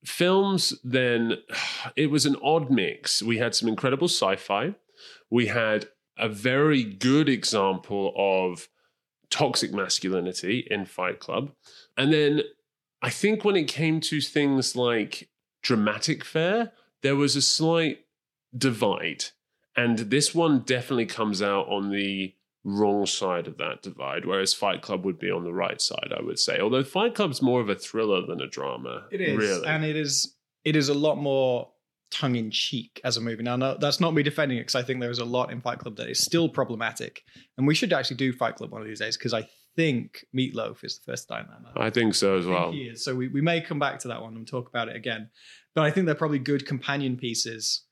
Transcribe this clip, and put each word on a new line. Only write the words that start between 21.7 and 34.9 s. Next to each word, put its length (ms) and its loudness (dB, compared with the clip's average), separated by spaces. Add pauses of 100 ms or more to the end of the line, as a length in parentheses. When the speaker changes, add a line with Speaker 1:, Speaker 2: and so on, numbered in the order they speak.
Speaker 1:
the 440 -4 (300)
wrong 420 2
side 400 -2
of 100 -12
that 260 -6
divide, 440 -8
whereas 260 0
Fight 300 0
Club 240 -4
would 120 -2
be 120 -2
on 140 -2
the 100 -6
right 260 -2
side, 340 -2
I 60 -6
would 180 -6
say. 200 0
Although 260 2
Fight 300 0
Club's 260 0
more 200 4
of 100 -2
a 60 2
thriller 500 0
than 160 -6
a 60 -6
drama, 640 -8
Speaker 2:
It 120 -6
is, 160 0
Speaker 1:
really. 280 0
Speaker 2:
and 180 0
it 120 -2
is, 380 -2 (300)
it 120 4
is 140 4
a 40 4
lot 220 2
more 520 0 (420)
tongue-in-cheek 920 -2
as 120 0
a 40 -2
movie. 220 -6
Now, 140 -2
no, 220 0
that's 220 0
not 140 2
me 80 4
defending 360 0
it, 80 -6
'cause 80 -4
I 80 0
think 180 -4